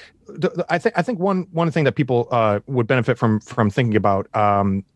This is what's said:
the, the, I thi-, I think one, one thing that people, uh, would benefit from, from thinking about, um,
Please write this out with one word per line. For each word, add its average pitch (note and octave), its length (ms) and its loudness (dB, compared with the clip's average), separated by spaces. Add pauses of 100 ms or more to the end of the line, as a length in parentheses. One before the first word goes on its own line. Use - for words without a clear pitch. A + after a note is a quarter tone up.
(280)
the, - 220 -4
the, - 200 -6
I E3+ 100 0
thi-, A3 160 0
I F3+ 80 0
think A3+ 160 -6
one, F#3 320 -2
one E3 200 0
thing D#3+ 120 0
that C3 100 2
people, B2 380 0
uh, A2 360 2
would B2 200 -2
benefit B2+ 300 0
from, A2 240 2
from G#2+ 280 0
thinking A2+ 260 0
about, G2 400 0
um, G2+ 480 2 (120)